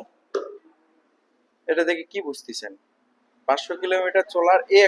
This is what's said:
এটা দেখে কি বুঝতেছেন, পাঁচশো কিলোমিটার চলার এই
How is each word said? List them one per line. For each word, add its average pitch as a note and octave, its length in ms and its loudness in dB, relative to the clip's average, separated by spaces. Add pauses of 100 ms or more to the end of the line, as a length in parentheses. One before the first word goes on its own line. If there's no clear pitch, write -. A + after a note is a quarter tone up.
(1700)
এটা D#3+ 180 0
দেখে E3 240 -4
কি G3 60 -8 (100)
বুঝতেছেন, A2 440 -12 (760)
পাঁচশো C#3+ 340 -2
কিলোমিটার F#3 540 0
চলার F3+ 260 4 (160)
এই G3+ 120 8